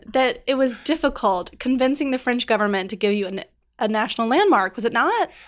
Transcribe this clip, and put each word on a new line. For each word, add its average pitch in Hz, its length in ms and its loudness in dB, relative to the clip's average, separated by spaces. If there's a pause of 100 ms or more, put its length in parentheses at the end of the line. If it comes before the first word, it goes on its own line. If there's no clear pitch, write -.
that 262 400 0
it 269 80 2
was 254 220 2
difficult 214 840 -2
convincing 262 520 0
the 254 80 0
French 247 280 -2
government 202 440 0
to 214 40 -8
give 202 180 0
you 196 140 -4
an, 190 160 -10 (360)
a 214 80 0
national 220 400 -2
landmark. 254 480 2
Was 220 100 -4
it 233 80 -2
not? 359 360 0 (180)